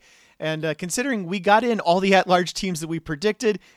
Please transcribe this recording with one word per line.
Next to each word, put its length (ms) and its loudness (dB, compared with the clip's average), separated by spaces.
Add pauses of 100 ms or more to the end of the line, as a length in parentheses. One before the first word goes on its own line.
(380)
And, 280 -4
uh, 80 -2
considering 540 -4
we 120 -4
got 240 4
in 160 0
all 220 2
the 120 4
at-large 400 4
teams 280 -4
that 80 -8
we 100 -6
predicted, 580 -2 (200)